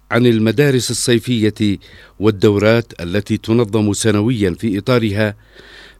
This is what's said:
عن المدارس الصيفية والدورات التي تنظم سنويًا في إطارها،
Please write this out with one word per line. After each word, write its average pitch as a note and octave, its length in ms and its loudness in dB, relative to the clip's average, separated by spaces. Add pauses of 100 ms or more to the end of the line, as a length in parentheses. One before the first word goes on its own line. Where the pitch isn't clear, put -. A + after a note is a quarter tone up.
(120)
عن A#2+ 140 2
المدارس A#2 680 2
الصيفية G#2+ 880 -2 (400)
والدورات G#2+ 840 2
التي G2 360 -4
تنظم G#2+ 560 0
سنويًا G#2 680 0
في G2+ 180 -4
إطارها، G#2+ 580 -2 (640)